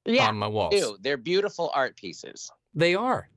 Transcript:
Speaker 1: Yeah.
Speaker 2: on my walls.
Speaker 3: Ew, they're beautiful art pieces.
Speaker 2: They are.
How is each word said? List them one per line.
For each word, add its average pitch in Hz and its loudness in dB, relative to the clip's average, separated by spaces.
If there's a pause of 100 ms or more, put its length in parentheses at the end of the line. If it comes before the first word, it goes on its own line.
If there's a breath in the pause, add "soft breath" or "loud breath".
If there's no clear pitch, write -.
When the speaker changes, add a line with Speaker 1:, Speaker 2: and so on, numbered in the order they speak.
Speaker 1:
Yeah. 247 4
Speaker 2:
on 151 -2
my 104 -2
walls. 104 0
Speaker 3:
Ew, 120 0
they're 139 0
beautiful 175 -2
art 131 -2
pieces. - -14 (220)
Speaker 2:
They 170 4
are. 220 0